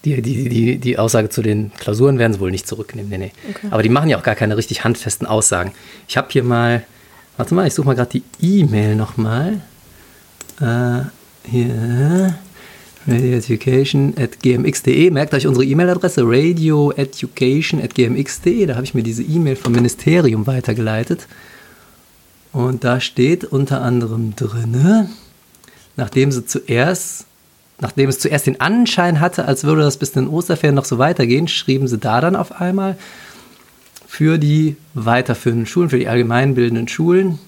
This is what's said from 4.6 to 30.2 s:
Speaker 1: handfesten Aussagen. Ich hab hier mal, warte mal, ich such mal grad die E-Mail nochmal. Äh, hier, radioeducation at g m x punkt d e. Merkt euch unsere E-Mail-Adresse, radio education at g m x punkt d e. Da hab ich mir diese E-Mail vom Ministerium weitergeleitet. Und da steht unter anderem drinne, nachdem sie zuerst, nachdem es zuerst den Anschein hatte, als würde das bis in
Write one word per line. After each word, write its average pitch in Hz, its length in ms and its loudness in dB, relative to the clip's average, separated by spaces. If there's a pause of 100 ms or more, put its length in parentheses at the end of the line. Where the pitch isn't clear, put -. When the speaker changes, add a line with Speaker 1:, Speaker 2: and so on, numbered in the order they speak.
Speaker 1:
handfesten 113 420 -4
Aussagen. 98 460 -2 (360)
Ich - 100 -4
hab 143 140 -4
hier 131 120 2
mal, 120 400 2 (540)
warte - 180 -2
mal, 185 100 2
ich 143 80 0
such 143 120 -2
mal 135 100 2
grad 120 180 -2
die 127 100 -2 (180)
E-Mail 117 540 2
nochmal. 120 680 -2 (1000)
Äh, 123 460 0 (440)
hier, 123 840 0 (720)
radioeducation 131 1120 2
at 127 240 -4
g 127 120 4
m 123 100 0
x 123 180 -2
punkt 131 160 2
d 165 100 6
e. 180 40 4
Merkt 147 220 0
euch 139 120 0
unsere 135 200 2
E-Mail-Adresse, 180 580 2
radio 147 680 2
education 139 880 -2
at 117 120 -8
g 123 100 4
m 120 100 -2
x - 240 -4
punkt - 60 -8
d 214 180 2
e. - 20 2
Da 135 100 -2
hab 123 80 -4
ich 139 100 -10
mir 117 100 0
diese 113 200 -4
E-Mail 156 340 0
vom 117 160 -2
Ministerium 120 720 2
weitergeleitet. 117 800 -2 (1300)
Und 127 320 -2
da 127 160 0
steht 156 420 0
unter 135 380 -2
anderem 117 560 -2
drinne, 127 720 0 (880)
nachdem 135 340 2
sie 123 140 -4
zuerst, - 800 -4 (560)
nachdem 135 260 0
es 131 120 -2
zuerst 151 280 0
den 131 140 -2
Anschein 175 580 2
hatte, 175 260 0
als 139 200 -2
würde 156 160 4
das 143 160 2
bis 139 140 -6
in 131 120 0